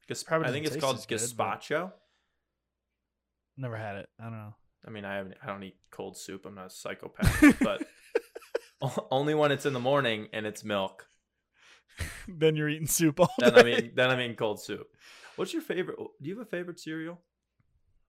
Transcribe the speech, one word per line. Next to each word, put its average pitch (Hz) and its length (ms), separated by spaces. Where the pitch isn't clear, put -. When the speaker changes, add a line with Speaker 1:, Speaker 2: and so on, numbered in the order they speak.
Speaker 1:
Gas-, - 160
Speaker 2:
Probably 160 240
Speaker 1:
I 123 60
think 151 140
Speaker 2:
doesn't 151 120
Speaker 1:
it's 156 60
called 135 200
Speaker 2:
taste - 60
as 123 80
good, 113 40
but 104 240
Speaker 1:
gazpacho. 175 320
Speaker 2:
Never 123 200
had 107 200
it. 98 120
I - 20
don't 113 120
know. 104 200
Speaker 1:
I 113 40
mean, 107 140
I 98 120
haven't, 95 260
I - 60
don't 98 160
eat 95 100
cold 98 260
soup. - 300
I'm 101 80
not 95 120
a 92 40
Speaker 2:
<laughs> - 0
Speaker 1:
psychopath, - 880
but 262 260
o-, - 300
only 143 240
when 151 160
it's 135 160
in 143 60
the 127 80
morning 120 520
and 107 140
it's 107 180
milk. 101 440
Speaker 2:
<laughs> - 300
Then 160 260
you're 151 140
eating 156 180
soup 156 320
all 175 100
Speaker 1:
Then 226 140
Speaker 2:
day. 247 60
Speaker 1:
I'm - 80
eating, 117 280
then 127 140
I'm 127 100
eating 120 160
cold 104 260
soup. - 240
What's - 180
your 330 100
favorite? 175 360
Do - 320
you 202 80
have 247 80
a - 20
favorite 175 300
cereal? 160 400